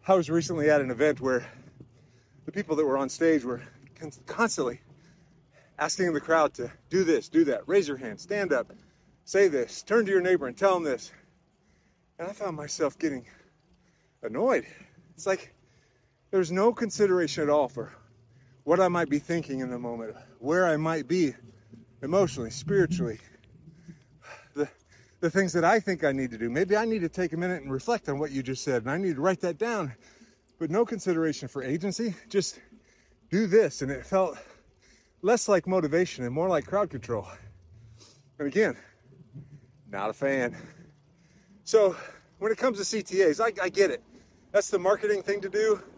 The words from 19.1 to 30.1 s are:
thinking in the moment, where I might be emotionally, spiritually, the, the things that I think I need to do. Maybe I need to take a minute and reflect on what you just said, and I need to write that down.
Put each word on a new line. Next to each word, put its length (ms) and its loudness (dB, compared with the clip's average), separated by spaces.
thinking 440 -4
in 100 -6
the 80 -8
moment, 360 -10
where 300 2
I 100 2
might 300 -2
be 260 2
emotionally, 480 0
spiritually, 680 0
the, 160 -2
the 100 2
things 220 0
that 120 2
I 140 6
think 240 -2
I 80 4
need 180 -2
to 80 -10
do. 140 -4
Maybe 260 2
I 80 0
need 160 -2
to 80 -2
take 240 -4
a 40 -4
minute 260 -4
and 80 -8
reflect 380 -2
on 100 -2
what 100 -4
you 140 -4
just 200 -6
said, 200 0
and 80 -4
I 80 -2
need 160 -2
to 60 -6
write 200 0
that 160 -4
down. 380 -4